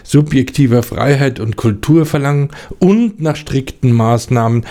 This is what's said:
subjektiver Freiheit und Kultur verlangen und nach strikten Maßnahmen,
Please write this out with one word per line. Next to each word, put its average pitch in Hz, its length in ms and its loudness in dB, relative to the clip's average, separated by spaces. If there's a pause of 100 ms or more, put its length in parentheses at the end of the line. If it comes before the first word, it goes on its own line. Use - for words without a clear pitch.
subjektiver 139 800 2
Freiheit 135 560 -2
und 110 160 -6
Kultur 147 500 2
verlangen 143 440 -2 (300)
und 208 420 2
nach 156 140 0
strikten - 580 -2
Maßnahmen, 117 760 0